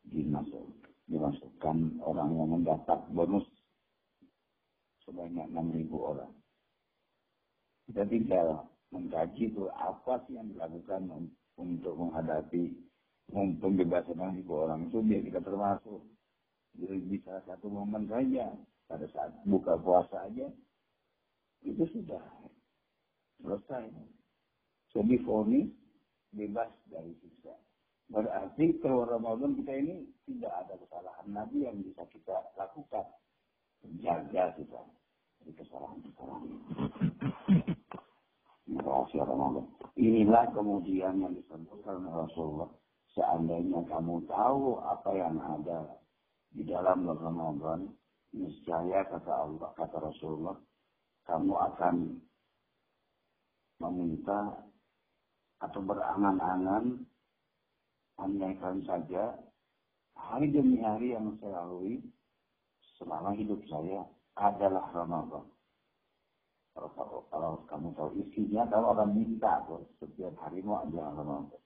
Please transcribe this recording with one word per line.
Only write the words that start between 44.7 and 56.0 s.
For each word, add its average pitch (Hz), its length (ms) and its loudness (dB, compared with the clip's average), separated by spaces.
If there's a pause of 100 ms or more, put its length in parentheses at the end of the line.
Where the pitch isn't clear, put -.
apa 101 320 -2
yang 85 240 0
ada 78 640 -6 (520)
di - 160 -6
dalam 90 400 4
Ramadan, 80 800 -2 (400)
niscaya, 87 800 0
kata 82 240 -4
Allah, 76 400 -4
kata 80 240 -6
Rasulullah, 78 600 -6 (680)
kamu 90 280 2
akan 87 420 2 (1900)
meminta 90 720 -2 (1040)
atau - 240 -6
berangan-angan, 98 1200 2 (1200)